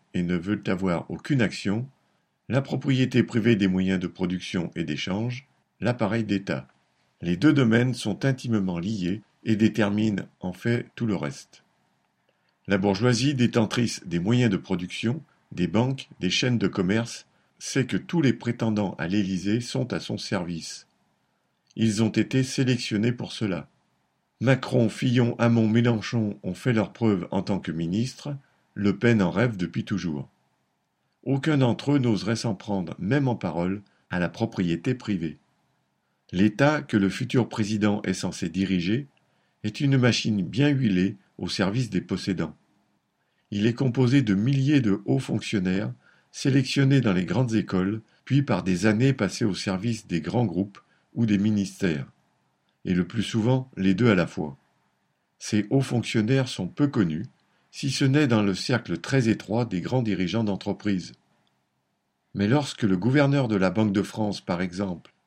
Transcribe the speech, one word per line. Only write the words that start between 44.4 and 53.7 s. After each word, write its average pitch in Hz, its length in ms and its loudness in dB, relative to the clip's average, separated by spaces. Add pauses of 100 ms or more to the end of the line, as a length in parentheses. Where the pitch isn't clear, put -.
de 101 240 2
hauts 135 140 0
fonctionnaires 104 760 -2 (400)
sélectionnés 139 680 2
dans 107 120 2
les 90 120 2
grandes 110 300 0
écoles, 101 480 0 (220)
puis 139 180 2
par 104 200 0
des 90 240 0
années 117 260 4
passées 117 320 -2
au 98 100 0
service 104 520 -4
des 85 140 -2
grands 90 240 0
groupes 98 340 -4 (360)
ou 117 120 0
des 104 120 2
ministères, 95 680 0 (760)
et 95 100 0
le 90 120 2
plus 110 160 -4
souvent 127 540 0